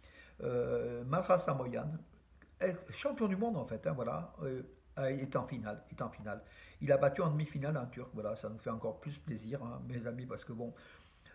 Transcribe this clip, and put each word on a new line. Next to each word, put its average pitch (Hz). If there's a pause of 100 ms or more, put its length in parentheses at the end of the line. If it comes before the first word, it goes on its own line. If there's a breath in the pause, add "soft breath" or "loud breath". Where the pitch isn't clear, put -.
(440 loud breath)
euh, 123
Malha 180
Samoyan, 131 (720)
est 180 (160)
champion 240
du 190
monde 220
en 123
fait, -
hein, 160
voilà, 139
euh, 131 (360)
est 135
en 127
finale, 110
est -
en 120
finale. 104 (360 loud breath)
Il 139
a 139
battu 143
en 165
demi-finale 151
un 123
Turc, 123
voilà, 107
ça 107
nous 110
fait -
encore 110
plus 143
plaisir, 117
hein, 123
mes 120
amis, 123
parce 107
que -
bon, 117 (640 loud breath)